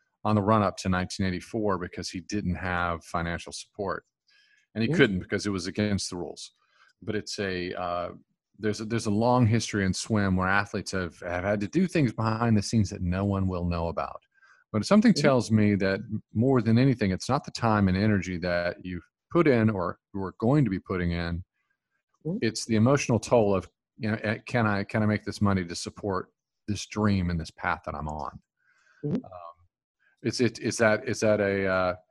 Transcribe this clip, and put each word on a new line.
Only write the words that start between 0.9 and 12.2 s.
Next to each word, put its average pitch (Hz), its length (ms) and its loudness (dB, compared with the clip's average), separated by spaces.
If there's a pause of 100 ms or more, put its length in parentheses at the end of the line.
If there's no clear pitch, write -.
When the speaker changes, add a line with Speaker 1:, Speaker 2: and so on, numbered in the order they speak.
Speaker 1:
eighty-four 92 540 -2
because 87 320 -10
he 95 80 -10
didn't 92 360 -4
have 87 500 -4
financial 85 460 -6
support. - 540 -8 (720)
And 107 80 -2
he 117 60 0
Speaker 2:
Mm-hmm. 160 80 -2
Speaker 1:
couldn't 101 220 4
because 98 280 -6
it - 20 -2
was 95 160 -4
against 101 460 -2
the 95 40 -10
rules. - 360 -12 (500)
But 104 140 -6
it's - 240 -8
a, 92 340 -4
uh, 87 360 -6 (500)
there's 104 220 -2
a, 113 40 -8
there's 110 220 -4
a 104 40 0
long 120 360 4
history 107 360 0
in 92 100 2
swim 101 420 0
where 92 120 0
athletes 101 440 -2
have, 90 300 -4
have 90 220 -4
had 104 180 0
to 101 60 -2
do 175 200 2
things 135 260 0
behind 110 420 2